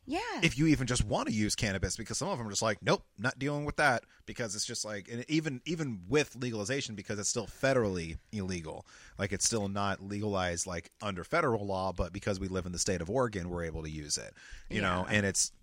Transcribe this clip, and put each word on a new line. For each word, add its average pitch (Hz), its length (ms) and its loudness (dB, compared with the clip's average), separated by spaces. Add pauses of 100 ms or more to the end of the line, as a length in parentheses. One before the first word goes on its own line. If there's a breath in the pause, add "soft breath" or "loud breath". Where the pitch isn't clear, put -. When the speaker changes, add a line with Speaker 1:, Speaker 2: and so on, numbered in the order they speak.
Speaker 1:
Yeah. 294 140 -2 (220)
Speaker 2:
If 156 160 4
you 156 100 6
even 131 200 6
just 113 180 2
want 135 240 2
to 113 40 0
use 107 220 2
cannabis, 95 420 0
because 110 200 -6
some 165 120 -2
of 190 100 -2
them 117 80 -6
are - 40 -6
just 98 120 0
like, 110 180 2
"Nope, 123 220 2 (160)
not 120 180 0
dealing 147 280 -2
with 147 120 -2
that," 139 260 4 (220 soft breath)
because 107 300 -4
it's 107 100 -2
just 120 200 -6
like, 104 260 -8
and 120 160 -4
even, 156 380 0
even 147 420 -4
with 139 280 2
legalization, 120 600 -2
because 101 240 -6
it's 98 100 0
still 110 180 -2
federally 98 680 2 (140)
illegal. 87 540 -4 (340 loud breath)
Like, 98 140 0
it's 95 120 0
still 107 220 2
not 98 360 -2
legalized, 98 640 0
like, 87 220 -6 (120)
under 95 220 -4
federal 123 420 2
law, 95 280 0
but 87 180 -2
because 98 280 -2
we 95 80 -2
live 92 180 -2
in 92 60 -6
the 87 80 -4
state 90 220 2
of 82 80 -4
Oregon, 104 400 0
we're 87 160 -2
able 80 180 -4
to 78 60 -6
use 76 280 -4
it, 55 160 -10 (360 loud breath)
you 107 120 0
know? 92 280 2
Speaker 1:
Yeah. 98 80 2
Speaker 2:
And 101 100 6
it's, - 240 2 (120)